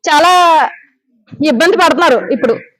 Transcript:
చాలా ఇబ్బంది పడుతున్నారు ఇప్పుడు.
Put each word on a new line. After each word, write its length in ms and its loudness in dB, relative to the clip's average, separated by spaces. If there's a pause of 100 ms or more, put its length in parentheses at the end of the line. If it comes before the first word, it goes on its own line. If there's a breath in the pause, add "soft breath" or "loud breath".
(100)
చాలా 580 2 (760)
ఇబ్బంది 320 0
పడుతున్నారు 560 0
ఇప్పుడు. 240 -2 (220)